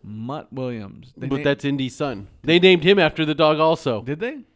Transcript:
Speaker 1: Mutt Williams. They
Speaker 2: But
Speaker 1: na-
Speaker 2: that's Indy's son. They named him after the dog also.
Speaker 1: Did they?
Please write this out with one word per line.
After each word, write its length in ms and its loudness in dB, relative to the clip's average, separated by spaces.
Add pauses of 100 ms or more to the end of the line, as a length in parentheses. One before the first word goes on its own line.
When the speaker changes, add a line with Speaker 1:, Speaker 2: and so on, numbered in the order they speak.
Speaker 1:
Mutt 480 -12
Williams. 640 -12
They 100 -10
Speaker 2:
But 120 -4
Speaker 1:
na- 40 -6
Speaker 2:
that's 220 0
Indy's 320 -4
son. 320 -8 (140)
They 180 4
named 240 4
him 160 6
after 240 2
the 100 -2
dog 240 4
also. 440 0
Speaker 1:
Did 180 -8
they? 240 -10 (120)